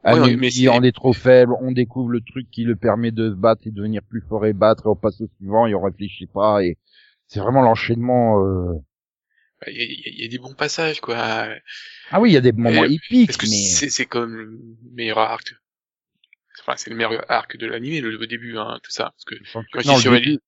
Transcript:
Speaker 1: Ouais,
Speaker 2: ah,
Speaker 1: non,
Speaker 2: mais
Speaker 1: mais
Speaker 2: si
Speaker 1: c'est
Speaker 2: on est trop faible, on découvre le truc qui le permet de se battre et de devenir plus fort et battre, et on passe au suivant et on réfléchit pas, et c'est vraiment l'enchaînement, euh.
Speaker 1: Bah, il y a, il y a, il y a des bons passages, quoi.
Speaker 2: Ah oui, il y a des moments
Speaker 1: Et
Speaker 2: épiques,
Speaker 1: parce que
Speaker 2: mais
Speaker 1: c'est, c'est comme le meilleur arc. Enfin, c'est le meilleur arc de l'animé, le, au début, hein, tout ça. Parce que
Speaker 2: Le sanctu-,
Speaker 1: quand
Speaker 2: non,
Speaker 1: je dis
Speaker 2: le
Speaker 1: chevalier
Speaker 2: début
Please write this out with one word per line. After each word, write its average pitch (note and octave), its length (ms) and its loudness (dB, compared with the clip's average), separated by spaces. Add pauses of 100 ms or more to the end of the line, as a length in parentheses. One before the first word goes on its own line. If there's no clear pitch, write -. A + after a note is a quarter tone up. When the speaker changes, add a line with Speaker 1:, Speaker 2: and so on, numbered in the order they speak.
Speaker 1:
Ouais, G2 100 4
Speaker 2:
ah, - 20 6
Speaker 1:
non, B2 120 6
Speaker 2:
mais A#2+ 100 4
Speaker 1:
mais B2+ 140 0
Speaker 2:
si B2 100 0
Speaker 1:
c'est C3 80 6
Speaker 2:
on A#2+ 140 4
est B2+ 120 4
trop C3 160 0
faible, B2 480 6
on B2+ 140 -6
découvre B2 380 -4
le A#2+ 100 -2
truc B2 280 -14
qui A#2+ 140 -8
le A#2 140 -2
permet A2+ 340 0
de A2+ 200 -2
se G2 40 -8
battre A2+ 300 0
et A2 60 -10
de G#2+ 40 -12
devenir G#2 280 -6
plus A2+ 180 -10
fort G#2+ 240 -4
et G#2+ 80 0
battre, G#2+ 320 2
et G#2+ 40 0
on G2+ 60 2
passe - 240 -4
au A2 160 -8
suivant G#2 320 0
et G#2 80 -2
on F2+ 60 -2
réfléchit F#2+ 460 -8
pas, G#2 360 0
et F2 140 -2 (500)
c'est G#2 140 -10
vraiment B2+ 200 4
l'enchaînement, A#2 800 2
euh. F#2 320 -2 (840)
Speaker 1:
Bah, - 100 -16
il G#2 80 -16
y A#2 40 -8
a, - 20 -4
il A#2 60 -8
y - 160 -14
a, - 80 -14
il A2 80 -16
y A2+ 40 -10
a A2+ 40 -12
des B2 80 -12
bons C3 160 -16
passages, D3+ 480 -6
quoi. A2+ 480 -4 (640)
Speaker 2:
Ah F#3+ 100 2
oui, A#3+ 80 6
il F3+ 40 8
y C#3+ 40 8
a B2+ 40 6
des A#2+ 120 6
moments A#2 320 2
Speaker 1:
Et C#3+ 80 0
Speaker 2:
épiques, A3+ 340 4
Speaker 1:
parce - 100 -6
que - 100 -4
Speaker 2:
mais G#2+ 100 -2
Speaker 1:
c'est, G2+ 320 -2
c'est B2+ 160 -4
comme A#2 280 -6
le A2+ 280 -16 (320)
meilleur A2+ 240 -4
arc. A2 380 -2 (1040)
Enfin, - 160 -8
c'est - 120 -16
le A#2 60 -14
meilleur A2+ 340 -4
arc A#2 280 -4
de A#2 80 -12
l'animé, A#2+ 340 -8
le, A2 180 -8
au A2+ 100 -8
début, A#2 300 -12
hein, A2+ 260 -10
tout - 80 -18
ça. - 180 -8
Parce - 160 -20
que - 100 -16
Speaker 2:
Le - 100 -20
sanctu-, A2+ 280 -14
Speaker 1:
quand C3+ 140 -6
Speaker 2:
non, C#3 100 6
Speaker 1:
je B2 60 4
dis - 40 2
Speaker 2:
le B2 80 6
Speaker 1:
chevalier A#2+ 100 2
Speaker 2:
début C#3+ 220 -2